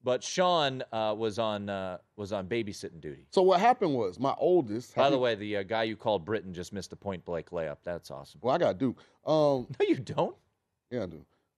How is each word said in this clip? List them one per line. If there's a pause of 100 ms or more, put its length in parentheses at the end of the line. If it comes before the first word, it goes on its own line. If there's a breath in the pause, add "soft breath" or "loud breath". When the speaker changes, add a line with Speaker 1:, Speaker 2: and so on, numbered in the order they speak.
Speaker 1:
but
Sean, (100)
uh,
was
on,
uh, (160)
was
on
babysitting
duty.
Speaker 2:
So
what
happened
was
my
oldest.
Speaker 1:
By
the
Speaker 2:
happy
Speaker 1:
way,
the,
uh,
guy
you
called
Britain
just
missed
a
point
blank
layup.
That's
awesome.
Speaker 2:
Well,
I
got
Duke. (300 soft breath)
Um, (120)
Speaker 1:
No,
you
don't. (540)
Speaker 2:
Yeah,
I
do. (300)